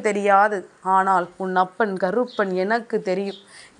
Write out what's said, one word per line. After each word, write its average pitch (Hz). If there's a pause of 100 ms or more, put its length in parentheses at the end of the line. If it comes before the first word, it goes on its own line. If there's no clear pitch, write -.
தெரியாது, 202 (380)
ஆனால் 190 (180)
உன் 185
அப்பன் 196
கருப்பன் 214 (120)
எனக்கு 226 (100)
தெரியும், 190 (400)